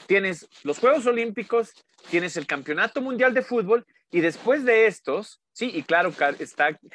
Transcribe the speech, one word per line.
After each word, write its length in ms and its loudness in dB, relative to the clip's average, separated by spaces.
Tienes 440 0
los 160 -4
Juegos 260 2
Olímpicos, 640 -2
tienes 260 -2
el 100 -6
Campeonato 560 -4
Mundial 320 0
de 80 0
Fútbol, 440 0
y 80 0
después 460 0
de 220 4
estos, 540 -6
sí, 200 -6
y 100 -6
claro, 280 0
ca-, 280 -2
está 380 -2